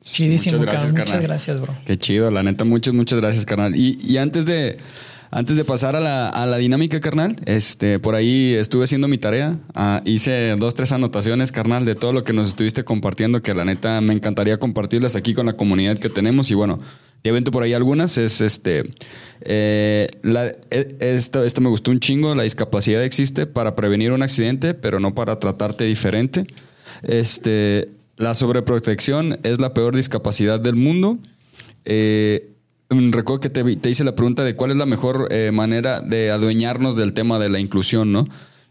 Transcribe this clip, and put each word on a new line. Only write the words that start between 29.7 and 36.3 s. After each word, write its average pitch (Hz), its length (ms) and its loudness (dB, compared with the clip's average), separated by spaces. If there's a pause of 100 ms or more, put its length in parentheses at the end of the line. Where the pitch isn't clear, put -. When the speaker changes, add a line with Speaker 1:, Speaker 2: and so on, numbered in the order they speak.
Speaker 1:
peor 120 220 2
discapacidad 110 640 0
del 120 160 0
mundo. 180 420 2 (680)
Eh, 107 680 0 (380)
mm, 123 200 4
recuerdo 123 300 0
que 135 100 -4
te, 131 140 -2 (120)
te 123 140 -2
hice 143 140 0
la 131 100 0
pregunta 123 300 2
de 120 100 -2
cuál 127 160 -2
es 139 60 0
la 143 100 0
mejor, 127 440 -2
eh, 110 220 0
manera 113 480 0
de 110 300 -2